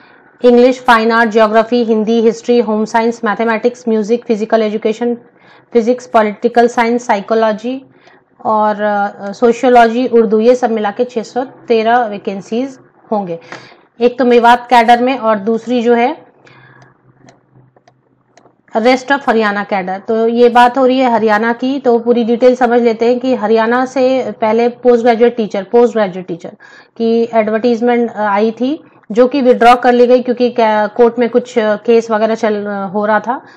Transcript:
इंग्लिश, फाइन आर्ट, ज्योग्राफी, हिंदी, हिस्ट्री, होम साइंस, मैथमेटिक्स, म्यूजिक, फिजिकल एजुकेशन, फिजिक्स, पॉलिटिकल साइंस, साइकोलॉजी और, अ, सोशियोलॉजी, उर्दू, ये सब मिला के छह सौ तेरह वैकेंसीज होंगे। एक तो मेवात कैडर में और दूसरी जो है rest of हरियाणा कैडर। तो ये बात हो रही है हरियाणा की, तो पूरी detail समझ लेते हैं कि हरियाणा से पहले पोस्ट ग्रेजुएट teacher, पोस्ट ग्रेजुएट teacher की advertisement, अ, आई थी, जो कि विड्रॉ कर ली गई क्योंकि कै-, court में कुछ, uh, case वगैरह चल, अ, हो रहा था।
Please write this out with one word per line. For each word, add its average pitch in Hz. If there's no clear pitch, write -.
इंग्लिश, 247
फाइन 226
आर्ट, 226
ज्योग्राफी, 220
हिंदी, 220
हिस्ट्री, 226
होम 220
साइंस, 233
मैथमेटिक्स, 226
म्यूजिक, 220
फिजिकल 220
एजुकेशन, 220
फिजिक्स, 240
पॉलिटिकल 226
साइंस, 240
साइकोलॉजी 220
और, 214
अ, 202
सोशियोलॉजी, 233
उर्दू, 220
ये 240
सब 247
मिला 208
के 247
छह 233
सौ 247
तेरह 233
वैकेंसीज 214
होंगे। 185
एक 240
तो 262
मेवात 240
कैडर 240
में 262
और 220
दूसरी 226
जो 233
है 240
rest 240
of 277
हरियाणा 208
कैडर। 190
तो 226
ये 240
बात 240
हो 262
रही 254
है 254
हरियाणा 220
की, 262
तो 233
पूरी 233
detail 240
समझ 240
लेते 233
हैं 247
कि 254
हरियाणा 226
से 254
पहले 226
पोस्ट 240
ग्रेजुएट 240
teacher, 202
पोस्ट 233
ग्रेजुएट 190
teacher 175
की 226
advertisement, 226
अ, 208
आई 214
थी, 254
जो 233
कि 277
विड्रॉ 240
कर 247
ली 240
गई 247
क्योंकि 247
कै-, 214
court 233
में 233
कुछ, 240
uh, 214
case 226
वगैरह 220
चल, 214
अ, 202
हो 208
रहा 214
था। 240